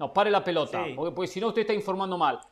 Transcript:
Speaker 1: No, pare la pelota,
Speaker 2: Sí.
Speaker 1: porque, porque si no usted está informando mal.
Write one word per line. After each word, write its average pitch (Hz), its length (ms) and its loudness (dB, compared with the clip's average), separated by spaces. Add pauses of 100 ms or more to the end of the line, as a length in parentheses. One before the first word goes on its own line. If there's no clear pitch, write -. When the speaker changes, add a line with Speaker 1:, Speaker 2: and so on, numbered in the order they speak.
Speaker 1:
No, 143 140 -4
pare 208 160 4
la 196 140 4
pelota, 165 400 0
Speaker 2:
Sí. 151 100 -6
Speaker 1:
porque, 151 180 -4
porque 180 160 -4
si 185 120 -8
no 226 80 0
usted 226 140 0
está 214 100 0
informando 190 440 -2
mal. 143 220 2 (140)